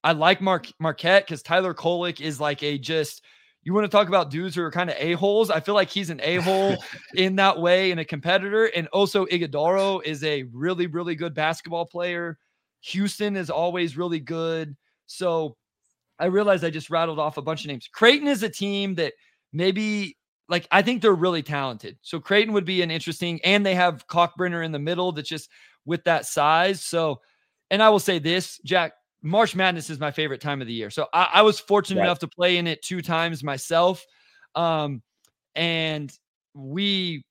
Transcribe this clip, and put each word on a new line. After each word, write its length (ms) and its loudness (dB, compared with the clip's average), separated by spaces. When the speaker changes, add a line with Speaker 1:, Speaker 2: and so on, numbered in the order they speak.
Speaker 1:
I 100 4
like 280 4
Mar-, 220 0
Marquette 480 2
'cause 160 -10
Tyler 320 0
Kolek 480 -2
is 180 -6
like 220 -2
a 160 -4
just, 440 -4
you 120 -4
wanna 140 2
talk 200 4
about 220 2
dudes 240 -4
who 80 -2
are 80 -2
kinda 240 -2
a-holes? 460 2
I 100 2
feel 140 -2
like 160 2
he's 200 -6
an 120 -8
a-hole 640 0
Speaker 2:
<laughs> 180 -10
Speaker 1:
in 200 2
that 220 2
way 320 4
and 80 -4
a 60 -6
competitor 600 0
and 220 -2
also 380 2
Iguodaro 800 0
is 180 -6
a 300 -2
really, 340 -2
really 300 -6
good 180 -8
basketball 520 -4
player. 520 -6
Houston 540 -4
is 140 -6
always 460 -2
really 240 -4
good. 560 -6
So 500 -4
I 80 0
realize 380 4
I 60 0
just 180 -10
rattled 300 0
off 180 -2
a 60 -8
bunch 200 -4
of 40 -12
names. 260 -10
Creighton 360 6
is 140 2
a 60 -2
team 460 -2
that 180 -2
maybe, 640 -2
like, 220 0
I 100 8
think 220 0
they're 120 6
really 280 2
talented. 580 -6
So 200 -8
Creighton 340 2
would 100 2
be 160 0
an 100 0
interesting, 540 -4
and 220 4
they 80 2
have 320 2
Kalkbrenner 580 0
in 80 -6
the 60 -6
middle 340 -2
that's 160 -10
just 220 -10
with 200 -4
that 200 2
size. 580 2
So, 380 -2
and 120 4
I 80 10
will 80 6
say 200 0
this, 460 -2
Jack, 300 0
March 340 2
Madness 360 0
is 80 -10
my 120 -4
favorite 300 -4
time 220 -4
of 60 -8
the 40 -8
year. 160 -6
So 240 -4
I, 220 4
I 80 10
was 180 6
fortunate 380 0
Speaker 3:
Right. 80 4
Speaker 1:
enough 140 0
to 80 -8
play 280 0
in 100 -2
it 140 -4
two 220 -8
times 420 -2
myself. 600 0
Um, 480 -2
and 560 -4
we 760 -4